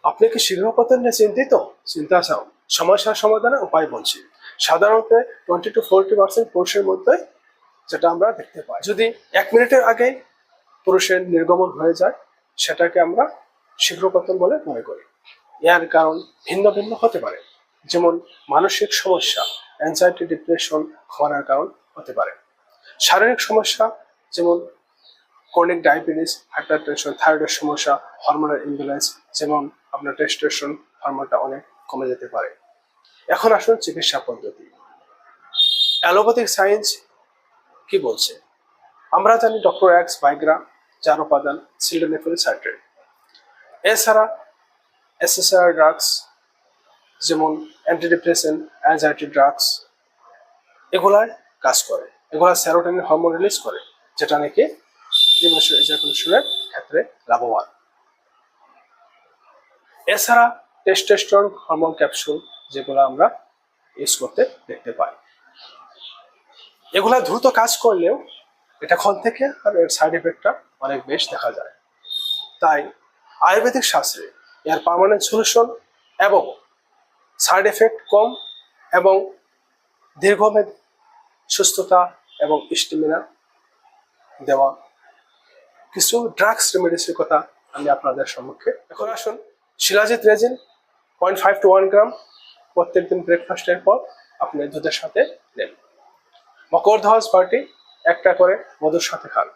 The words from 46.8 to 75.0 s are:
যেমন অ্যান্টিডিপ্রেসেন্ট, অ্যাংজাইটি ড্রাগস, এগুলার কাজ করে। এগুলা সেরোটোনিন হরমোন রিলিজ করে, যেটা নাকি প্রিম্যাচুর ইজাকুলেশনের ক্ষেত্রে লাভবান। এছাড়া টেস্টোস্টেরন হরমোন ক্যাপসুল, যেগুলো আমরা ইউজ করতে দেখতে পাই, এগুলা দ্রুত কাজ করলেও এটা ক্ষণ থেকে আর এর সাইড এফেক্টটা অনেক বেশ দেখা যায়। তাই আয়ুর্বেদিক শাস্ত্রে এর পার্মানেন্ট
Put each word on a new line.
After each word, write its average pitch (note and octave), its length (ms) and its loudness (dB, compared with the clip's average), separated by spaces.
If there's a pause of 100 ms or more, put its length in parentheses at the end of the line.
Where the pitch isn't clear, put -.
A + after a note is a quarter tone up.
যেমন D#3 240 0 (360)
অ্যান্টিডিপ্রেসেন্ট, E3+ 720 0 (260)
অ্যাংজাইটি D3+ 500 0
ড্রাগস, C#3+ 320 2 (1300)
এগুলার G3+ 320 4 (380)
কাজ - 120 2 (100)
করে। - 180 -6 (280)
এগুলা F3 180 4 (100)
সেরোটোনিন F3 460 0
হরমোন E3 280 2
রিলিজ G3 280 -2
করে, - 160 -10 (380)
যেটা - 240 -2
নাকি A3 220 0 (720)
প্রিম্যাচুর - 460 2
ইজাকুলেশনের - 600 0 (260)
ক্ষেত্রে - 300 -4 (300)
লাভবান। A#2 360 -4 (2500)
এছাড়া A#3 320 4 (380)
টেস্টোস্টেরন G3+ 640 2 (180)
হরমোন D#3+ 360 -2
ক্যাপসুল, D3 360 -2 (380)
যেগুলো C3+ 340 -2
আমরা C#3+ 180 2 (720)
ইউজ C#3 200 -4
করতে C3 220 -2 (280)
দেখতে A#2 280 -14
পাই, - 140 -2 (1900)
এগুলা A#3 280 4
দ্রুত A#3+ 200 -2 (140)
কাজ A#3 120 0 (120)
করলেও G3 300 2 (720)
এটা F3 180 0
ক্ষণ G3+ 120 2 (100)
থেকে A3+ 200 -2 (200)
আর G#3 80 0 (100)
এর E3 140 2
সাইড D#3+ 220 0
এফেক্টটা E3 320 -2 (340)
অনেক C3+ 140 -6 (120)
বেশ D#3+ 120 -2 (100)
দেখা - 260 -6
যায়। - 140 -16 (920)
তাই D#3 180 2 (640)
আয়ুর্বেদিক A#3+ 460 2
শাস্ত্রে F2 340 -4 (440)
এর D#3+ 160 0
পার্মানেন্ট G3 420 2